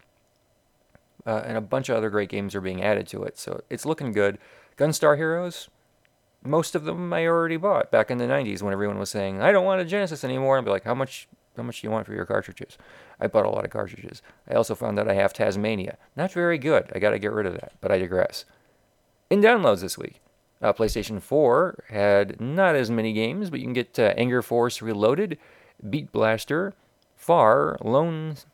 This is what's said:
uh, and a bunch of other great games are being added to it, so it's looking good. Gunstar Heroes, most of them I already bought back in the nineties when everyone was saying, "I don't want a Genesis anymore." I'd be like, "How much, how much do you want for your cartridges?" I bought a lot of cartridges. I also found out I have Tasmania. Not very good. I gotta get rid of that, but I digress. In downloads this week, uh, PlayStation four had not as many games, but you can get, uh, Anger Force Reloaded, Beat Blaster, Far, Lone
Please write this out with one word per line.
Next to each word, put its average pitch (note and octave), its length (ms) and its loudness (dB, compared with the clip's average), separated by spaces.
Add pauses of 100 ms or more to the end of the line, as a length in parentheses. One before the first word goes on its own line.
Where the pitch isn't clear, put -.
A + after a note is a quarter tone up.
(1300)
uh, A2 200 -2
and - 120 -6
a A2 40 -2
bunch C3 280 -4
of A#2 80 0
other A2 120 -2
great G2+ 200 -2
games G2+ 240 -6
are G2+ 80 -6
being F#2 200 -6
added G2+ 260 0
to G2+ 160 -12
it, - 140 -10
so - 320 -10
it's - 160 -10
looking D3 260 -4
good. G2+ 260 2 (400)
Gunstar D3+ 400 4
Heroes, E3 520 -4 (760)
most D3+ 320 0
of D3+ 80 -2
them E3+ 300 -4
I E3 120 0
already E3 320 2
bought F3 320 0
back A2 220 4
in B2 60 -2
the A#2+ 100 -2
nineties A#2 340 -2
when G2+ 120 -2
everyone G2+ 260 -2
was G2 100 -6
saying, G2 320 -4
"I E3 100 6
don't F#3 140 4
want F#3+ 160 0
a F3 40 -4
Genesis F3 380 -4
anymore." C3+ 340 2
I'd B2 80 -2
be G#2 60 0
like, - 140 0
"How A#2+ 100 0
much, - 320 -6 (280)
how B2 80 -10
much A#2+ 180 -10
do - 60 -8
you G#2+ 40 -4
want A2 140 -2
for G#2 80 -12
your F#2+ 120 -6
cartridges?" G#2 520 -4 (420)
I - 80 0
bought G#2 180 4
a G2+ 40 0
lot G2+ 160 -2
of - 60 -10
cartridges. - 500 -10 (260)
I B2 80 -2
also A2+ 180 2
found G#2 240 -4
out G#2+ 100 0
I G2+ 60 2
have G2 200 2
Tasmania. G#2 640 -2 (180)
Not F3 160 -4
very E3+ 260 0
good. C#3+ 380 0
I F#2+ 40 -4
gotta G#2 200 2
get G#2 140 -4
rid G#2+ 120 0
of F2 80 -4
that, - 280 -14
but F#2+ 100 -2
I F#2+ 80 4
digress. F2+ 460 -2 (840)
In G3+ 120 4
downloads F3+ 400 6
this F#2 160 -8
week, - 240 -14 (400)
uh, G2+ 100 4
PlayStation G#2+ 500 -2
four D3 680 2
had G2+ 500 2
not D#3+ 360 2
as B2 140 0
many A2 220 -2
games, C3 380 -4
but C3+ 100 -6
you B2+ 60 -8
can B2 80 -6
get, B2 260 -4
uh, G#2+ 180 4
Anger B2 240 2
Force A#2+ 400 0
Reloaded, A#2 560 0 (520)
Beat C#3 220 -6
Blaster, A2+ 640 0 (420)
Far, D3 640 4
Lone D#3 540 -2 (180)